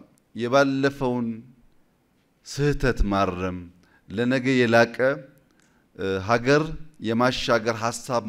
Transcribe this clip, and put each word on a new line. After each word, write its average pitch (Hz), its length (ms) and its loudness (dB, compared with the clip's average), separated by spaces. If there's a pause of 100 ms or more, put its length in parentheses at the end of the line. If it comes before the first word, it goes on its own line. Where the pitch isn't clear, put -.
(360)
የባለፈውን 135 920 0 (1200)
ስህተት 139 580 0
ማረም፣ 92 520 -2 (520)
ለነገ 120 440 0
የላቀ፣ 117 440 4 (960)
እ፣ 95 120 -6 (140)
ሀገር 120 420 2 (360)
የማሻገር 117 800 0
ሀሳብ 117 520 -4